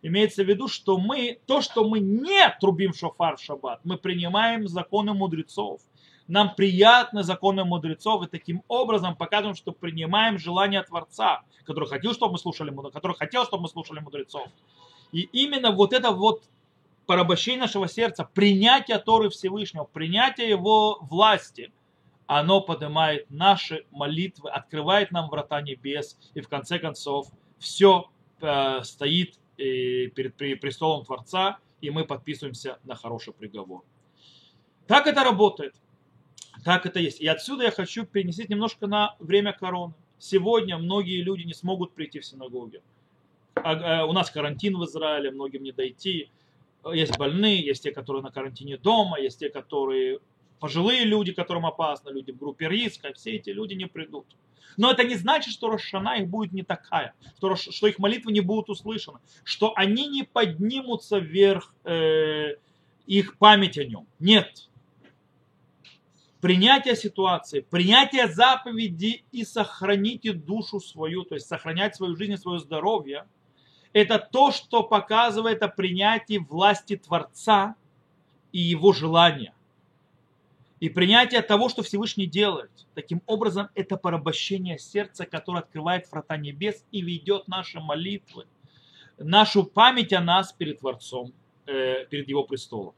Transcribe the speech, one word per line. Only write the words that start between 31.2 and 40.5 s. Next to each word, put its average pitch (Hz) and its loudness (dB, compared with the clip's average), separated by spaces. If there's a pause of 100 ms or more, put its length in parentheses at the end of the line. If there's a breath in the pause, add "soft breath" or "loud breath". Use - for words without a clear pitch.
и 143 -8
мы 160 -2
подписываемся 135 -10
на 131 -14
хороший 117 -12
приговор. 98 -16 (1040 soft breath)
Так 294 4
это 285 2
работает. 202 2 (880)
Так 180 0
это 185 -4
есть. 160 -4
И 156 -2
отсюда 240 -2
я 220 4
хочу 196 -8
перенести 185 -4
немножко 208 -4
на 208 0
время 202 2
короны. 180 -8 (240)
Сегодня 190 0